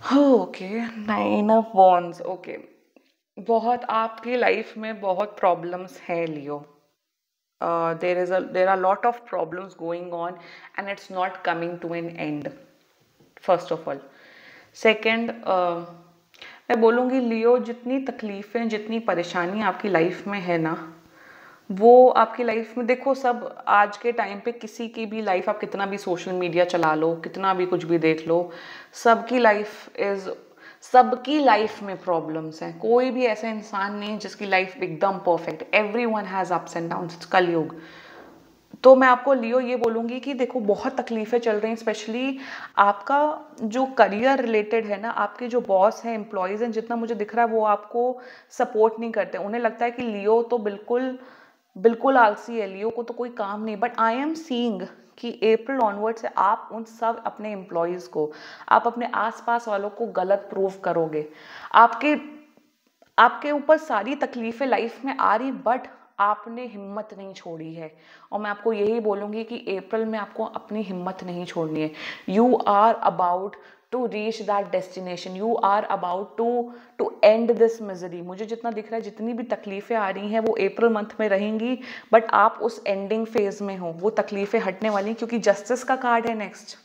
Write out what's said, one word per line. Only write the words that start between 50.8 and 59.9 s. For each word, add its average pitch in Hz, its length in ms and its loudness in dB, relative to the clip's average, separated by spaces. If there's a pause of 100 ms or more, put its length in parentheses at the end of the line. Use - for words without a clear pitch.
बिल्कुल 233 380 4
आलसी 226 420 4
है, 202 80 -2
लियो 196 240 -6
को 233 120 -8
तो 233 120 -8
कोई 240 160 -6
काम 214 340 -6
नहीं। 214 120 -4
But 233 140 0
I 226 220 0 (120)
am 320 200 -4
seeing 233 420 -2 (320)
कि 240 140 -10
April 226 480 0
ऑनवर्ड 214 360 0
से 233 200 -8
आप 202 360 2
उन 220 120 -10
सब 226 420 -4
अपने 214 260 -8
employees 180 540 -4
को, 151 260 -4 (360)
आप - 180 8
अपने 233 280 -2
आसपास 233 540 -2
वालों 208 220 -2